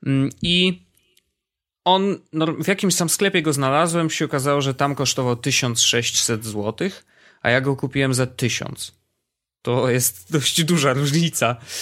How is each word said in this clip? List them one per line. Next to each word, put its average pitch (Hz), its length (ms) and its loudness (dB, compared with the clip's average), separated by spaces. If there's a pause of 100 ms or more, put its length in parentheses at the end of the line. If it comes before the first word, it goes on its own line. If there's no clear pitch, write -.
Mm, 135 240 0 (120)
i 180 400 2 (1000)
on, 190 340 2 (140)
no, 156 140 0
w 160 220 -2
jakimś 190 280 0
tam 170 120 0
sklepie 190 340 2
go 151 100 0
znalazłem, 156 580 2
się - 140 -2
okazało, 143 360 0
że 135 140 0
tam 143 200 0
kosztował 127 420 0
tysiąc 120 440 -2
sześćset 120 640 0
złotych, 107 600 -6 (380)
a - 80 0
ja 123 100 4
go 139 160 -2
kupiłem 135 380 0
za 127 120 0
tysiąc. - 720 -6 (640)
To 123 280 0
jest - 420 -2
dość 160 320 0
duża 147 280 2
różnica, 139 640 0 (260)